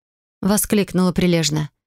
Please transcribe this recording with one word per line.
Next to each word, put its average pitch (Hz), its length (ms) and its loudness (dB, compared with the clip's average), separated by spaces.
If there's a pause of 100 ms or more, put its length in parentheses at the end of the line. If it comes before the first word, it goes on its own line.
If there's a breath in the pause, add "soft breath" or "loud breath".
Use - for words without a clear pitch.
(400)
воскликнула 190 720 0
прилежно. 160 580 0 (160)